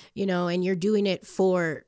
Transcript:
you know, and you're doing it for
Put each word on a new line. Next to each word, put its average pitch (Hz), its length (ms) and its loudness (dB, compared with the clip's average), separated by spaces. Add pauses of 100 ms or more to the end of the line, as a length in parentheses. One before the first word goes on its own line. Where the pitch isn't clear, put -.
(140)
you 196 100 -4
know, 175 240 0
and 180 160 0
you're 190 120 0
doing 202 300 2
it 185 200 -2
for 180 600 0